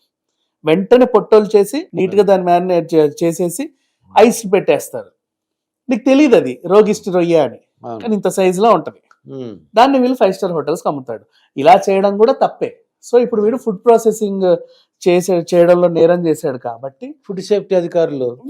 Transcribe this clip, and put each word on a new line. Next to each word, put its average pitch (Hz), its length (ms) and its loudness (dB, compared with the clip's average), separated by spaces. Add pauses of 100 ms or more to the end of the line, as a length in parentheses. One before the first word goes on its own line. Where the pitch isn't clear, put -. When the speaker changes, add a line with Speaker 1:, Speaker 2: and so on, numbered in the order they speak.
(640)
Speaker 1:
వెంటనే 196 420 2
పొట్టోలు 220 500 2
చేసి 269 380 -2
నీట్గా 185 220 -4
Speaker 2:
అవును. 202 100 4
Speaker 1:
దాన్ని 185 180 2
మ్యారినేట్ 175 500 0
చే-, 151 180 2 (120)
చేసేసి 175 460 -4 (480)
ఐస్ 226 240 4 (100)
పెట్టేస్తారు. 139 560 -2 (800)
నీకు 226 140 -4
తెలియదు 269 320 4
అది 131 300 -2
రోగిష్టి 202 440 0
రొయ్య 170 280 0
అని, 123 200 -2 (260)
Speaker 2:
అవును. 117 160 -12
Speaker 1:
కానీ 220 140 -6
ఇంత 190 140 -4
సైజులో 190 440 0
ఉంటది. 135 600 -6
Speaker 2:
ఉమ్. 123 260 -14 (160)
Speaker 1:
దాన్ని 262 240 4
వీళ్ళు 254 180 0
ఫైవ్ 190 180 0
స్టార్ 185 180 -6
హోటల్స్కి 165 360 -6
అమ్ముతాడు. 127 360 -8 (320)
ఇలా 160 240 6 (100)
చేయడం 202 280 0
కూడా 233 140 4
తప్పే. - 480 -6 (220)
So 240 180 0
ఇప్పుడు 233 220 -2
వీడు 226 140 0
ఫుడ్ 220 280 -8
ప్రాసెసింగ్ 208 720 0 (520)
చేసే, 175 460 0
చేయడంలో 175 340 4
నేరం 170 380 0
చేశాడు 147 320 -4
కాబట్టి 131 560 -14 (120)
Speaker 2:
ఫుడ్ 185 140 -10
సేఫ్టీ 196 340 -4
అధికారులు 147 760 -4